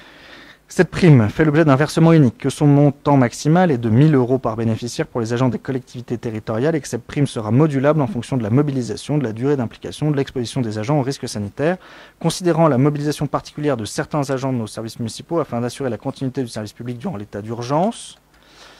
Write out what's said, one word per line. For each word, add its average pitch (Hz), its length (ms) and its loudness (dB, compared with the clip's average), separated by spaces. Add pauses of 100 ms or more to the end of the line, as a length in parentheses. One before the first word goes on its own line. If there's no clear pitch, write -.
(680)
Cette 180 200 2
prime 135 400 6
fait 156 160 0
l'objet 156 220 4
d'un 139 100 6
versement 160 380 4
unique, 143 240 4
que 139 100 -4
son 147 180 0
montant 143 520 4
maximal 156 520 2
est 135 60 2
de 117 140 0
mille 143 240 6
euros 127 240 2
par 113 180 -4
bénéficiaire 117 500 -4
pour - 140 -6
les 113 140 -2
agents 123 160 2
des 190 80 -2
collectivités 131 580 -8
territoriales 117 580 -4
et 156 60 -2
que - 80 -12
cette 117 160 -8
prime 143 220 -2
sera 107 240 -4
modulable 143 500 2
en 135 60 0
fonction 117 320 -4
de 120 40 -2
la 104 60 -4
mobilisation, 131 720 -2
de 143 40 -2
la 113 120 -4
durée 135 240 -2
d'implication, 127 520 -6
de 147 60 -2
l'exposition 135 460 -4
des 107 160 -4
agents 123 200 0
au 135 40 2
risque 127 260 -6
sanitaire. 127 480 -4 (440)
Considérant 165 480 2
la 131 100 2
mobilisation 147 480 0
particulière 147 500 -4
de 113 80 -6
certains 143 460 -4
agents 135 200 -4
de 131 60 -2
nos 113 100 -4
services 113 320 -12
municipaux 123 420 -6
afin 123 200 -6
d'assurer 123 300 -6
la 107 80 -6
continuité 131 420 -6
du 123 80 -6
service 107 240 -10
public 123 240 -12
durant 131 220 -8
l'état 104 240 -10
d'urgence, 120 760 -4 (640)